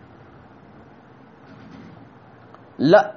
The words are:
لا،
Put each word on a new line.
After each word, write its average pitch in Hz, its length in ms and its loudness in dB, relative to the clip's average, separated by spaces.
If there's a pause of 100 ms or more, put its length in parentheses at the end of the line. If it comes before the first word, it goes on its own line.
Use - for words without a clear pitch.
(2750)
لا، 165 200 6 (180)